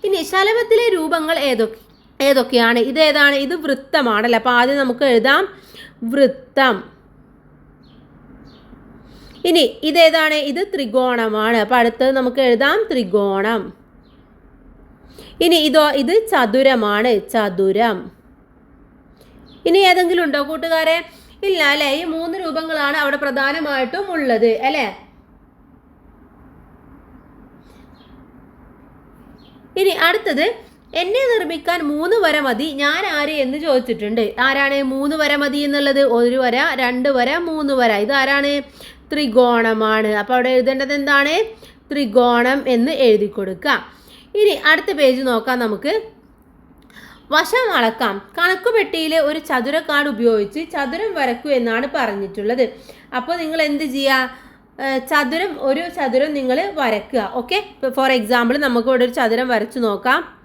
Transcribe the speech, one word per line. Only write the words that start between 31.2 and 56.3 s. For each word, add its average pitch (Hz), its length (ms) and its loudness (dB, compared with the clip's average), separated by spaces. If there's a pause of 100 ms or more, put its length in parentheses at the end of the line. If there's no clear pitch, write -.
നിർമ്മിക്കാൻ 339 440 -4
മൂന്ന് 311 340 -2
വര 311 240 2
മതി, 262 240 -2
ഞാൻ 302 420 -2
ആര്?" 294 240 -2
എന്ന് 285 280 -4
ചോദിച്ചിട്ടുണ്ട്. 233 840 -4
ആരാണ് 277 420 0
മൂന്ന് 269 320 -4
വര 294 200 0
മതി 285 220 -2
എന്നുള്ളത്? 285 440 0
ഒരു 240 340 2
വര, 247 200 0 (200)
രണ്ട് 254 340 -2
വര, 262 280 0
മൂന്ന് 311 360 -4
വര. 240 180 2
ഇതാരാണ്? 277 720 0 (520)
ത്രികോണമാണ്. 226 920 2
അപ്പൊ 208 260 -2
അവിടെ 254 160 2
എഴുതേണ്ടത് 262 440 0
എന്താണ്? 285 500 2 (480)
ത്രികോണം 247 760 2
എന്ന് 247 240 2
എഴുതി 220 340 4
കൊടുക്കാം. 196 600 -4 (500)
ഇനി 415 300 2
അടുത്ത 320 260 2
പേജ് 269 360 2
നോക്കാം 247 320 -2
നമുക്ക്. 240 420 -2 (1300)
വശം 381 420 2
അളക്കാം. 226 480 0 (160)
കണക്കുപെട്ടിയിലെ 359 800 0
ഒരു 302 220 0
ചതുരക്കാർഡ് 294 720 -2
ഉപയോഗിച്ച് 220 500 0 (120)
ചതുരം 339 440 -4
വരക്കൂ 254 340 -2
എന്നാണ് 240 460 0
പറഞ്ഞിട്ടുള്ളത്. 214 720 -2 (460)
അപ്പൊ 254 200 -4
നിങ്ങൾ 320 260 -4
എന്ത് 294 220 -2
ചെയ്യാ? 269 460 0 (520)
ഏഹ്, 269 260 -2
ചതുരം, 311 520 -2
ഒരു 277 220 -2 (140)
ചതുരം 269 380 0